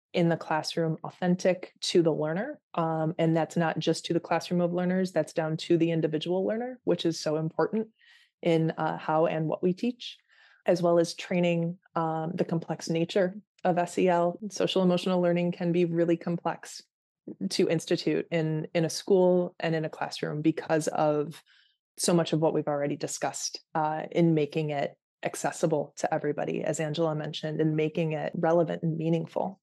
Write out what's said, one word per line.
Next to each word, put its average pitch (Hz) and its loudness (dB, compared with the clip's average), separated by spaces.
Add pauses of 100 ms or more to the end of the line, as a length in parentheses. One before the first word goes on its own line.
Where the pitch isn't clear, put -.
(140)
in 175 4
the 165 2
classroom 160 -2
authentic 180 0
to - 2
the 160 4
learner. 165 -4 (140)
Um, 160 0
and 160 4
that's 160 0
not 165 2
just 165 0
to - -2
the 165 2
classroom 175 -2
of 175 0
learners, 180 0
that's 156 -2
down 156 -2
to - 2
the 165 2
individual 165 0
learner, 247 -4
which 175 0
is 165 -2
so 151 -2
important 160 -2 (520)
in, 160 2
uh, 160 -2
how 160 2
and 160 0
what - -2
we 185 4
teach, - -4 (500)
as 175 4
well 170 4
as 170 2
training, 175 0 (200)
um, 165 -2
the 180 0
complex 165 -6
nature 180 0 (300)
of 180 2
S 175 -2
E 180 4
L. 175 2 (120)
Social 190 0
emotional 180 2
learning 175 2
can 175 -2
be 175 4
really 170 2
complex - -6 (680)
to - 2
institute 160 0
in, 156 -2
in 170 2
a 156 -2
school 180 4
and 165 0
in 160 0
a 151 -4
classroom 151 -6
because 160 2
of 151 0 (540)
so - 0
much 170 4
of 156 2
what 160 4
we've 151 0
already 143 -2
discussed, - -6 (140)
uh, 156 -2 (100)
in 170 4
making 151 0
it 143 -4 (300)
accessible 147 -2
to - -4
everybody, 151 -2
as - -2
Angela 156 -2
mentioned, 156 -6
and 156 2
making 156 0
it 147 -4
relevant 170 2
and 160 -2
meaningful 165 -2